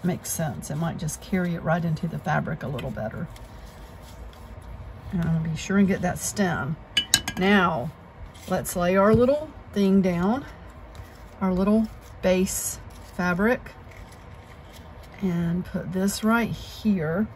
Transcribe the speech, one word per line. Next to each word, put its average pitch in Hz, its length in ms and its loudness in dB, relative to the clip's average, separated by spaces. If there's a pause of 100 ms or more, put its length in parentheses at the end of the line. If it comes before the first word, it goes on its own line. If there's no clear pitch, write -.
makes - 260 -2
sense. 151 400 -4
It 143 60 -4
might 165 200 -2
just - 240 -6
carry 175 340 0
it - 100 -6
right 165 200 2
into 165 220 0
the 156 140 -4
fabric 151 420 -2
a - 60 -6
little 135 240 -6
better. 110 340 -6 (1800)
And 170 140 0
I'll 165 160 2
be 160 160 -2
sure 196 220 0
and 196 100 8
get 170 140 2
that 180 160 0
stem. 160 580 0 (600)
Now, 180 540 4 (580)
let's 175 280 -2
lay 180 200 4
our 196 160 8
little 277 380 4 (220)
thing 196 280 6
down, 185 440 2 (960)
our 190 120 2
little 208 360 4 (340)
base 185 560 2 (380)
fabric, 185 560 2 (1500)
and 175 440 0
put 165 280 -6
this 190 300 0
right 226 280 4
here. 190 840 0